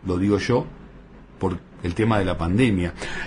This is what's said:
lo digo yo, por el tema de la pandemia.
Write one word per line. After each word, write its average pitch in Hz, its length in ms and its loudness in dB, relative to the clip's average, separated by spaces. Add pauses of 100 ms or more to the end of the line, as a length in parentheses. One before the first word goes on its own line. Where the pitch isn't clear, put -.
lo 90 120 0
digo 101 200 4
yo, 123 280 2 (720)
por 90 180 -2 (260)
el 87 100 -2
tema 110 240 2
de 95 80 2
la 87 120 -2
pandemia. 90 560 2 (340)